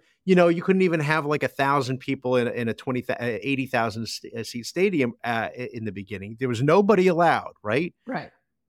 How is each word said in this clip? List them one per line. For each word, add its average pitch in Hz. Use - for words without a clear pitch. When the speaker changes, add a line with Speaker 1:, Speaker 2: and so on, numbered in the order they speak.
Speaker 1:
you 185
know, 175
you 170
couldn't 190
even 170
have, 151
like, 147
a 131
thousand 135
people 127
in, 120
in 117
a 107
twenty, 123
th-, -
uh, 120
eighty 135
thousand 113
st-, -
uh, 113
seat 117
stadium, 170
uh, 113
i-, 127
in 110
the 107
beginning. 101
There 131
was 120
nobody 185
allowed, 160
right? 123
Speaker 2:
Right. 226